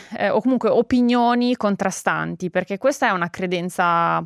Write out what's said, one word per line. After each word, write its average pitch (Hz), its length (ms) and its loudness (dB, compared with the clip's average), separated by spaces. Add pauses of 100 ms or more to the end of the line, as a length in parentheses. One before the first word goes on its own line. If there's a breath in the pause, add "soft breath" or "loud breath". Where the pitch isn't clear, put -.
(180 loud breath)
eh, 202 120 0
o 214 120 2
comunque 247 280 2
opinioni 240 840 2
contrastanti, 180 920 -2
perché 185 280 -4
questa 269 300 0
è 214 40 2
una 175 180 -2
credenza 170 960 0